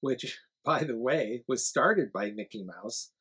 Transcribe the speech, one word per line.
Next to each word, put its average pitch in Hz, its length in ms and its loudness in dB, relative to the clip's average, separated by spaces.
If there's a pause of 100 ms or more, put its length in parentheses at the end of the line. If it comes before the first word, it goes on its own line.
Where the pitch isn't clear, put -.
which, 131 360 -2 (240)
by 156 220 2
the 123 140 -4
way, 123 500 0
was 127 180 0
started 156 460 4
by 104 180 -2
Mickey 104 320 -10
Mouse 92 580 -10